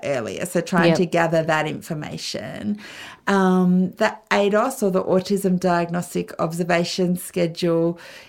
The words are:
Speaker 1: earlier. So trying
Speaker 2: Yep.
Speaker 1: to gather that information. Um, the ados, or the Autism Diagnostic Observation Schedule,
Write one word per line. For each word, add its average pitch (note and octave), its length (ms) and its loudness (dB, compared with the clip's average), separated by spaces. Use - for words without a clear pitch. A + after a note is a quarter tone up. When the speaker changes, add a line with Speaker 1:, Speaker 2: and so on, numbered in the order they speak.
Speaker 1:
earlier. A#2+ 400 -4
So F3 160 0
trying E3+ 280 2
Speaker 2:
Yep. D#3+ 80 4
Speaker 1:
to F3+ 100 2
gather E3+ 360 2
that D#3 240 0
information. D#3+ 1120 -8
Um, F#3 720 4
the G#3+ 180 0
ados, G#3 500 2
or G3 100 2
the F#3 120 0
Autism F#3 560 2
Diagnostic F3 800 -2
Observation F3 760 0
Schedule, E3+ 840 0